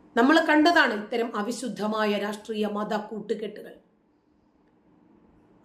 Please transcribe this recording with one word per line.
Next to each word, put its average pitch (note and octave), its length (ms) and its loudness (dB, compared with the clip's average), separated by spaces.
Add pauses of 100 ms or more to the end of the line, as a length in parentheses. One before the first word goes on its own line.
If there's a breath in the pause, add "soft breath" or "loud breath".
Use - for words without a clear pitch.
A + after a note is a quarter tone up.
(160)
നമ്മൾ D4 240 6
കണ്ടതാണ് D4+ 640 4
ഇത്തരം A#3 320 -4
അവിശുദ്ധമായ G#3+ 840 -2
രാഷ്ട്രീയ G#3 480 -4
മത G#3 300 -4
കൂട്ടുകെട്ടുകൾ. G#3+ 800 -8 (1900)